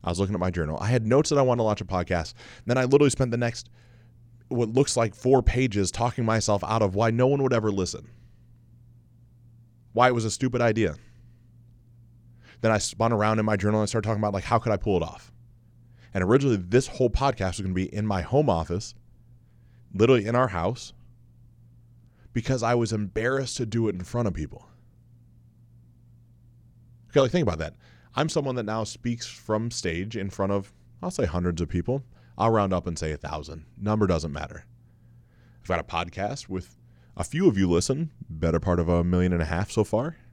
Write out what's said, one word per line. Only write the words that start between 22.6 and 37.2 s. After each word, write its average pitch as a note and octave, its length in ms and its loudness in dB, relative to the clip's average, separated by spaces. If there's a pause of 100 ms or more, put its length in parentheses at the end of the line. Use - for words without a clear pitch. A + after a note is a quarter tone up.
I A#2+ 140 2
was A#2 180 0
embarrassed A2+ 640 -2
to B2 80 -4
do A2+ 220 0
it F#2+ 80 -2
in F2+ 80 -8
front A#2+ 240 -2
of F2+ 80 -2
people. - 340 -10 (2500)
Okay, D3 100 4
like, C3 120 4
think F3+ 120 2
about E2+ 160 0
that. D#2 160 -6 (380)
I'm D3+ 160 -2
someone C#3 260 -2
that A#2+ 80 -4
now G#2+ 200 -4
speaks A#2+ 440 -6
from A2 440 -4
stage F#2 440 -4
in G2 140 -4
front G2 220 -2
of, G2+ 200 -2 (300)
I'll F3+ 100 -4
say C3 140 -2
hundreds F2 360 -2
of D#2+ 80 -2
people. B2 340 -2 (340)
I'll A2+ 140 2
round G2+ 220 2
up F2 140 -2
and E2+ 100 -6
say D#2+ 140 -4
a D2 60 -6
thousand. D2+ 480 -12 (100)
Number G#2+ 300 0
doesn't E2 260 0
matter. D2 340 -10 (960)
I've - 60 -20
got F2+ 120 0
a - 40 -6
podcast F#2+ 640 -6
with F#2 300 -8 (380)
a F2 80 -6